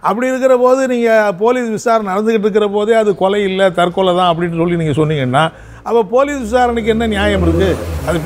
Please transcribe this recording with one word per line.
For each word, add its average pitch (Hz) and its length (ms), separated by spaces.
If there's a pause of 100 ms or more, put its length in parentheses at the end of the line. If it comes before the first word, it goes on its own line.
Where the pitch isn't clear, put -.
அப்படி 214 280
இருக்கிற 262 280
போது 254 320
நீங்க 226 500
போலீஸ் 240 300
விசாரணை 220 440
நடந்துகிட்டு 214 340
இருக்கிற 208 220
போதே 208 240
அது 214 240
கொலை 196 280
இல்ல, 190 260
தற்கொலை 175 460
தான் 180 140
அப்படின்னு 170 260
சொல்லி 175 200
நீங்க 160 160
சொன்னீங்கன்னா, 147 520 (380)
அப்ப 226 220
போலீஸ் 269 360
விசாரணைக்கு 233 500
என்ன 226 160
நியாயம் 202 360
இருக்கு? 170 340 (300)
அது 165 200